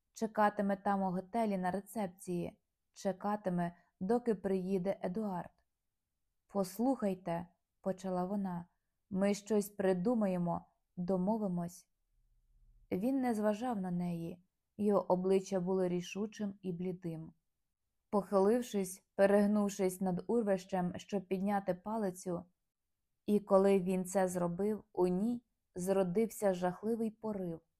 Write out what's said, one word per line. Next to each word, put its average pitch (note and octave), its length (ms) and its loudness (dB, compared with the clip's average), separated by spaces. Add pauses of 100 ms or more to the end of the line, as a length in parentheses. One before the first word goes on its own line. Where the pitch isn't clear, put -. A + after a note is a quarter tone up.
(140)
чекатиме G#3 640 0
там G3 260 0
у F#3+ 80 0
готелі F#3+ 480 -2
на F3+ 120 -2
рецепції, F3+ 880 -6 (400)
чекатиме, F#3 760 -2 (260)
доки A#3 340 0
приїде F#3+ 680 -2
Едуард. F#3 480 -4 (960)
«Послухайте», — F#3+ 960 -2 (340)
почала F#3 440 -4
вона, — F#3 400 -4 (460)
«ми G3+ 240 2
щось G3+ 340 0
придумаємо, F#3 960 0 (300)
домовимось». F3+ 920 -2 (1040)
Він A#3+ 300 0
не B3 140 2
зважав G#3+ 460 0
на F#3 100 -4
неї, F3 520 -4 (340)
його G3+ 360 4
обличчя F#3+ 480 2
було F#3 280 0
рішучим G3 760 -4
і F#3 100 -4
блідим. E3+ 600 -8 (760)
Похилившись, G3+ 960 2 (100)
перегнувшись G3+ 880 4
над F#3 260 -2
урвищем, F#3+ 680 0
щоб F3+ 300 -6
підняти G3 480 -2
палицю, F#3 720 -6 (840)
і G#3 140 4
коли G3 400 6
він F#3 240 0
це F#3+ 240 2
зробив, F3+ 640 -2
у F3+ 140 4
ній G#3+ 360 0 (320)
зродився F#3+ 800 0
жахливий G#3 560 -2
порив, F#3+ 500 -6 (200)